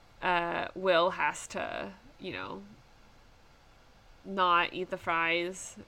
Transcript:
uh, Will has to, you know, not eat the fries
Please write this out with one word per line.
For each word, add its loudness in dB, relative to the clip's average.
uh, 0
Will 4
has -2
to, -6
you -10
know, -8
not 4
eat -6
the -6
fries -2